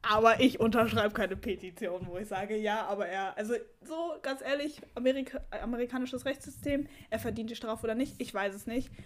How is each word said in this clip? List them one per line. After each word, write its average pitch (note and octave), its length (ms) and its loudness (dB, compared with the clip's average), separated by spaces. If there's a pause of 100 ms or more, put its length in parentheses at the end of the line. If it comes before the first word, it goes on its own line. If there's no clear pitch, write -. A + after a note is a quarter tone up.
Aber A3 380 6
ich C4 180 8
unterschreibe A3 560 4
keine G3 220 0
Petition, F3+ 720 -6
wo F3 100 -6
ich G#3 80 -6
sage, G#3 300 -4
ja, G#3+ 300 0
aber G3+ 200 0
er, F#3+ 320 -4
also G#3+ 160 -2 (280)
so, D#4+ 400 -4
ganz C4+ 200 -2
ehrlich, D4 380 -2 (160)
Amerika-, C4 440 0 (220)
amerikanisches B3 640 -4
Rechtssystem, C#4+ 640 -2 (200)
er A3 120 -2
verdient A3+ 300 -4
die A3+ 60 -8
Strafe A3 280 -6
oder A3+ 100 0
nicht, C4 260 -2
ich - 140 -6
weiß G3 200 0
es G#3 120 -14
nicht. - 240 -2 (160)